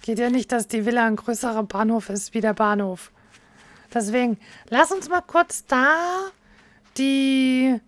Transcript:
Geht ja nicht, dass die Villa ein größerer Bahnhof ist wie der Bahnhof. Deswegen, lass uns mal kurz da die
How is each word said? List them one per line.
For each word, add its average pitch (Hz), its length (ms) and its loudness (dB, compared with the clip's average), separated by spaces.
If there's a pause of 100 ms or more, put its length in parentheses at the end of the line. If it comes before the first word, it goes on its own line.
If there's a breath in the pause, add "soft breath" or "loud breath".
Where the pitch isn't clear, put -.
Geht 226 160 -4
ja 240 100 0
nicht, 247 220 -2
dass 233 160 -2
die 214 180 -2
Villa 233 220 2
ein 214 80 0
größerer 220 480 -4
Bahnhof 214 460 -2
ist 196 240 -8
wie 226 80 -2
der 214 120 0
Bahnhof. 202 600 -2 (800 soft breath)
Deswegen, 233 440 0 (300 loud breath)
lass 294 240 4
uns 381 160 -6
mal 349 140 0
kurz - 440 0
da 269 300 2 (1000 soft breath)
die 262 920 2